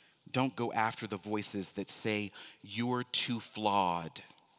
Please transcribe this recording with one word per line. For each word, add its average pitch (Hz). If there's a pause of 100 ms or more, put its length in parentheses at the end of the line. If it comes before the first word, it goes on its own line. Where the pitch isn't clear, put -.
(300)
Don't 127
go 120
after 110
the 101
voices 104
that -
say, 104 (320)
"You're 120
too -
flawed, 95 (360)